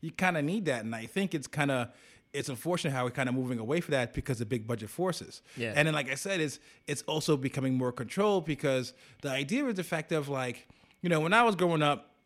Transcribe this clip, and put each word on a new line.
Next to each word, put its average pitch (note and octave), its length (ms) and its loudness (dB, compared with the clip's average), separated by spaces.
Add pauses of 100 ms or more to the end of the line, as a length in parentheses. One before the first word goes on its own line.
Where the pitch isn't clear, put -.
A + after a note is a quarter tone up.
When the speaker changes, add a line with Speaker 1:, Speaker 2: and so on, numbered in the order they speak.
Speaker 1:
You E3 80 -8
kinda F3 320 2
need F3+ 240 0
that, B2 180 0
and A2+ 120 -6
I A2+ 100 -8
think G3 300 -2
it's C#3+ 100 -4
kinda, C3+ 480 0 (400)
it's C#3 160 -4
unfortunate D#3+ 420 -2
how C3 120 0
we're B2 80 -2
kinda B2+ 200 -2
moving B2+ 280 -2
away C3+ 220 0
from E3 100 -4
that B2+ 240 0
because B2 260 -2
of A2 80 -4
big A#2 160 -2
budget A2 240 -6
forces. - 540 -4 (120)
Speaker 2:
Yeah. A#2 200 -4
Speaker 1:
And D3+ 120 6
then, D#3 60 2
like C#3+ 160 -2
I C3+ 60 -2
said, G3 240 -4
it's, D3 200 -2 (280)
it's D3 160 -4
also D3+ 340 2
becoming C3 380 0
more B2+ 160 2
controlled F#3 540 0
because C3+ 480 0 (280)
the D3 80 -4
idea C#3+ 380 0
is A#3 80 -2
the F#3 80 -4
fact D#3+ 280 -4
of, D3+ 160 0
like, C3 400 -4 (340)
you F3 80 0
know, D#3+ 100 4
when E3 140 2
I A#3 100 8
was A3 120 6
growing E3 280 4
up - 320 2 (100)